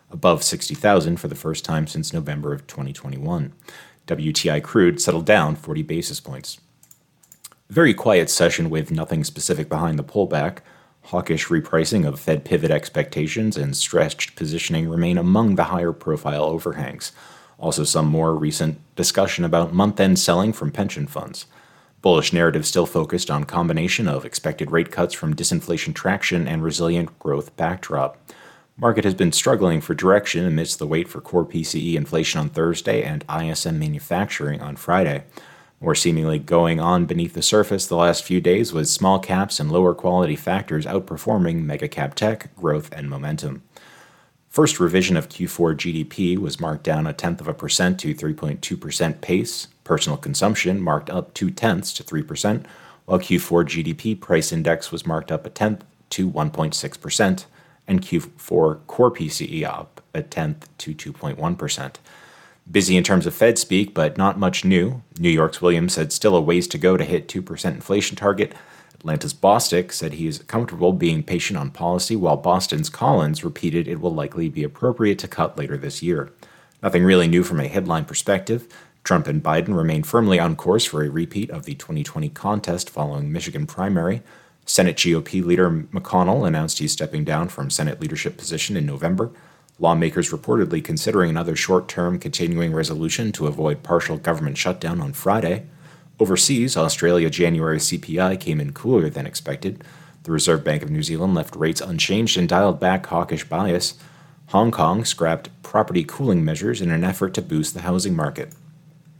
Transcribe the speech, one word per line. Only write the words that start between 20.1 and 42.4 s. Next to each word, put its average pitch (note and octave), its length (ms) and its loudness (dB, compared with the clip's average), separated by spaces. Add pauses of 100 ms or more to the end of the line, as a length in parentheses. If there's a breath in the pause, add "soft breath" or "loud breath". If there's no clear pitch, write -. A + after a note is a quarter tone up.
selling F#2+ 360 2
from D2 180 -6
pension E2+ 340 -4
funds. - 380 -12 (560 soft breath)
Bullish E2 320 4
narrative E2 320 4
still F2 220 2
focused E2+ 440 -2
on D2 140 0
combination E2+ 640 0
of C#2 160 -4
expected - 460 -6
rate E2 200 0
cuts - 220 -2
from D#2 240 -4
disinflation E2 580 -2
traction F#2 540 -2
and D#2+ 140 -2
resilient E2 560 -2
growth C#2+ 400 -4
backdrop. E2 580 -2 (640 loud breath)
Market G#2+ 220 2
has G2 120 2
been F#2 180 2
struggling F#2+ 480 2
for - 120 -6
direction F#2 540 2
amidst D#2+ 320 -2
the D#2 80 -6
wait D#2+ 220 -2
for D2+ 120 -14
core F2 240 0
P D#2+ 200 -6
C E2 300 -2
E - 20 0
inflation D#2 420 -2
on D2+ 100 -2
Thursday E2 540 0
and D2+ 260 -6
I D#2+ 200 -4
S D#2+ 180 -4
M E2 140 -2
manufacturing D2+ 800 -4
on C#2+ 160 -12
Friday. E2 480 0 (560 loud breath)
More D3+ 160 0
seemingly D#2+ 420 2
going E2+ 400 2
on F2 260 2
beneath E2+ 300 -4
the E2 80 -4
surface G2+ 440 2
the F2 100 -2
last E2+ 260 4
few F2+ 180 2
days F2+ 320 4
was D#2 200 0
small F#2+ 260 4
caps F#2+ 400 -2
and D2+ 140 -2
lower F2 220 6
quality F2 420 2
factors F2+ 500 -2
outperforming F2 800 -2
mega D2 240 -4
cap - 260 -6
tech, - 400 -2